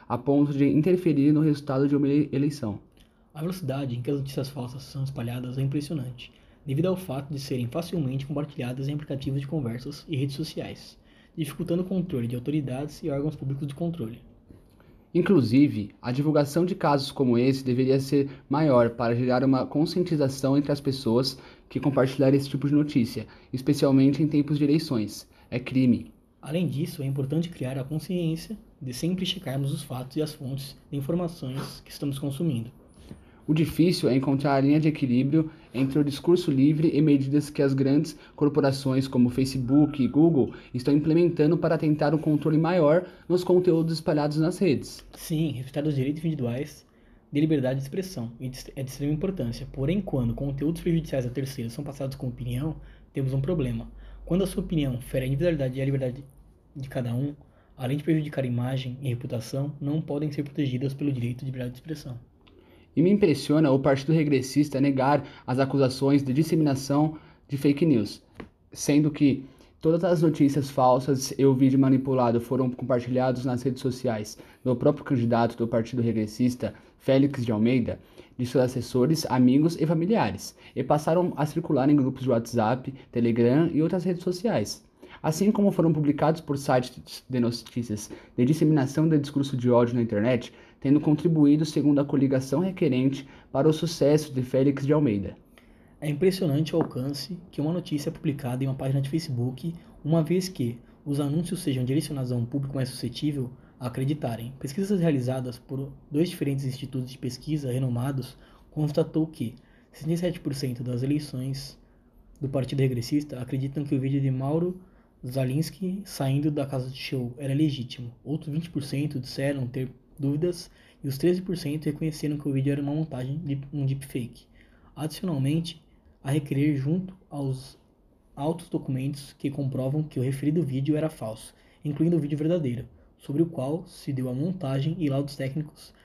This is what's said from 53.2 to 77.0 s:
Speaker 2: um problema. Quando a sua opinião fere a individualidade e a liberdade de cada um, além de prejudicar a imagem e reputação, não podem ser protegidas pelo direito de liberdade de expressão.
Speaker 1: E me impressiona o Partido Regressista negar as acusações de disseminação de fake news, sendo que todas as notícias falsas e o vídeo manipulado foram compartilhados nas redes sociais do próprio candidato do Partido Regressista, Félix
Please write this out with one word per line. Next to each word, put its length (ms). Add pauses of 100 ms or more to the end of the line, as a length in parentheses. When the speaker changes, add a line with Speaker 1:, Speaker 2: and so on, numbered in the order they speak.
Speaker 2:
um 80
problema. 500 (320)
Quando 220
a 20
sua 160
opinião 380
fere 240
a 20
individualidade 500
e 40
a 40
liberdade 380 (500)
de 140
cada 260
um, 220 (400)
além 220
de 80
prejudicar 400
a 20
imagem 540
e 80
reputação, 720
não 180
podem 320
ser 120
protegidas 500
pelo 180
direito 280
de 80
liberdade 240
de 80
expressão. 380 (800)
Speaker 1:
E 60
me 80
impressiona 640
o 80
Partido 340
Regressista 640
negar 460 (220)
as 100
acusações 640
de 80
disseminação 840 (300)
de 100
fake 300
news, 340 (500)
sendo 380
que 340 (380)
todas 220
as 180
notícias 480
falsas 640
e 80
o 120
vídeo 240
manipulado 600
foram 300
compartilhados 760
nas 180
redes 180
sociais 560 (260)
do 120
próprio 280
candidato 540
do 100
Partido 360
Regressista, 720 (240)
Félix 440